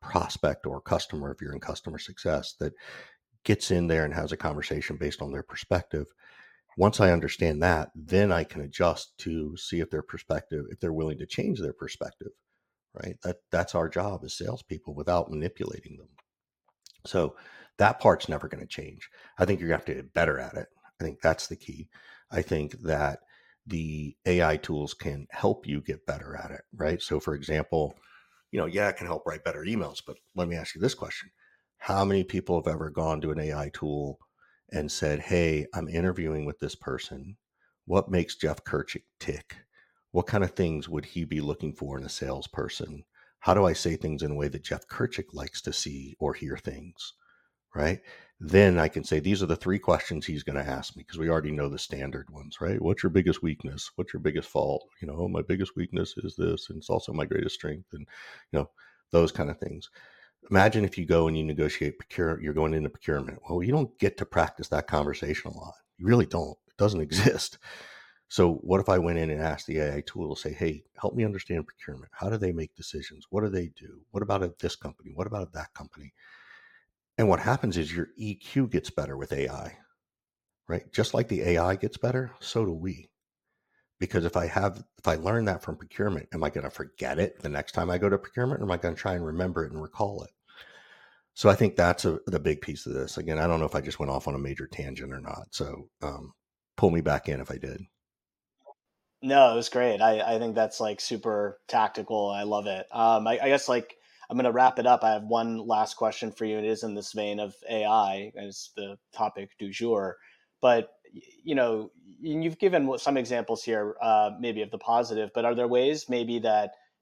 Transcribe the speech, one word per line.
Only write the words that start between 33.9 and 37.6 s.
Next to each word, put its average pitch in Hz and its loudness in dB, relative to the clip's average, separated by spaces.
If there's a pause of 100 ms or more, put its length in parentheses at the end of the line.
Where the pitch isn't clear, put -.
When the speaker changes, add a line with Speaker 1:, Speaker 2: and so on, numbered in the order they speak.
Speaker 1:
and 76 -4
said, 76 0
"Hey, 80 2
I'm 82 -4
interviewing 85 -2
with 71 -8
this 69 -6
person. 69 -10 (500)